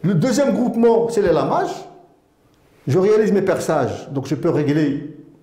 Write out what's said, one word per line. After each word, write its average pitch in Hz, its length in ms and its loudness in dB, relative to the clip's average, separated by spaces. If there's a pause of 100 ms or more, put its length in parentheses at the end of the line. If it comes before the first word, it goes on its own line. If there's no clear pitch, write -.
Le 190 100 0
deuxième 233 400 2
groupement, 233 560 2
c'est 202 120 0
les 175 120 2
lamages. 254 420 -2 (1120)
Je 135 100 2
réalise 202 360 4
mes 196 80 2
perçages. 151 720 -2
Donc 135 140 -6
je 156 100 -4
peux 165 140 -2
régler 147 680 -2 (260)